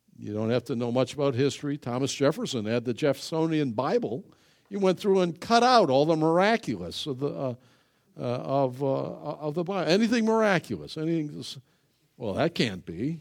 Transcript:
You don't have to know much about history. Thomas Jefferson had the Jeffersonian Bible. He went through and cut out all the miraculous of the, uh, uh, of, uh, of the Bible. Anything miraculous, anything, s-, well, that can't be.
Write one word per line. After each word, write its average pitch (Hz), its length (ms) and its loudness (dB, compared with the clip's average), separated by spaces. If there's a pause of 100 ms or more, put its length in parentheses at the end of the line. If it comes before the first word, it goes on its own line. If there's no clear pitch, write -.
(180)
You 107 160 -8
don't 110 160 0
have 123 140 0
to 143 100 -6
know 120 160 -2
much 127 240 0
about 139 200 0
history. 143 440 -2
Thomas 131 340 -2
Jefferson 143 520 0
had 117 200 -2
the 123 100 -2
Jeffersonian 156 760 0
Bible. 135 540 -2 (440)
He 196 80 -8
went 190 220 2
through 196 220 4
and 175 200 0
cut 233 220 4
out 233 280 6
all 139 160 4
the 165 100 2
miraculous 160 920 2
of 131 140 -6
the, 143 80 -2
uh, 131 260 -4 (640)
uh, - 40 -10
of, 131 600 -2
uh, 139 40 0
of 147 680 -4
the 175 80 -2
Bible. 170 260 -2
Anything 220 360 4
miraculous, 190 720 0
anything, 156 420 -2
s-, 131 200 -12 (580)
well, 101 180 -6
that 147 220 0
can't 101 280 -2
be. 127 360 -6